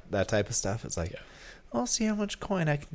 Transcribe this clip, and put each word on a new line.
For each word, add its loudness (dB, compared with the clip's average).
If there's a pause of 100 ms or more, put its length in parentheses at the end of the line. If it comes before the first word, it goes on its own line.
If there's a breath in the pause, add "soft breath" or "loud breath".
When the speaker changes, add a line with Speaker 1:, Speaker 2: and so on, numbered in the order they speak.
(100)
Speaker 1:
that 2
type 4
of -4
stuff. 0
It's -4
like, -2
Speaker 2:
Yeah. -12 (540 loud breath)
Speaker 1:
"I'll 0
see 2
how 2
much -2
coin 2
I 4
can -10